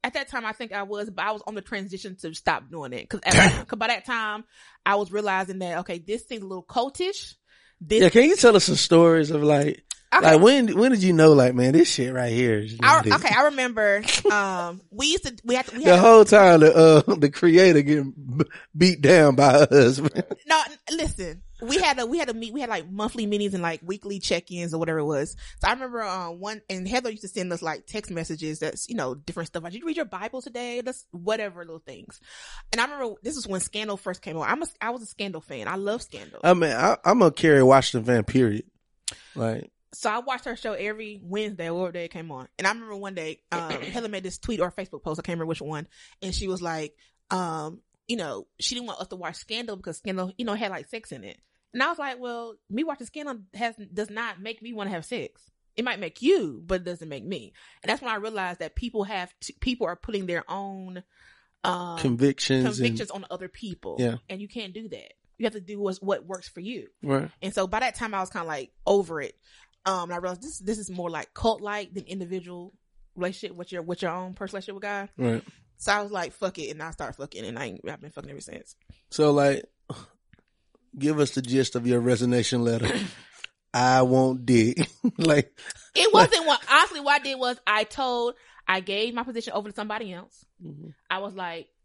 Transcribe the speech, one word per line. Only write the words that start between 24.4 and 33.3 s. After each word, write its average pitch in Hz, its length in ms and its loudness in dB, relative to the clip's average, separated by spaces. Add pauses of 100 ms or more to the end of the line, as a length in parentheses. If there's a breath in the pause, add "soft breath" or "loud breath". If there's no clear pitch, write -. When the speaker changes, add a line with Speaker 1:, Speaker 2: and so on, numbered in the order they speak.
Speaker 1:
or 160 40 -4
whatever 160 200 -4
it 147 60 -2
was. 147 320 -4 (240 soft breath)
So 185 80 0
I 233 60 2
remember, 247 280 -10
uh, 185 280 -8
one, 202 380 -12
and 185 200 -8
Heather 247 220 -4
used 214 120 -16
to 196 60 -14
send 180 240 -8
us, 165 100 -8
like, 160 240 -10
text 214 240 -12
messages 156 500 -10
that's, - 280 -10
you 240 80 -10
know, 131 180 -6
different 165 340 -12
stuff. 165 140 -12
Like, 170 120 -14
"Did 247 80 -16
you 330 40 -10
read 311 100 -6
your 302 100 -6
Bible 208 360 -12
today?" 240 380 -10
That's 247 320 -12
whatever 190 480 -6
little 165 260 -18
things. - 320 -20 (540 loud breath)
And - 80 -2
I 247 60 0
remember 269 360 -8
this 294 140 -10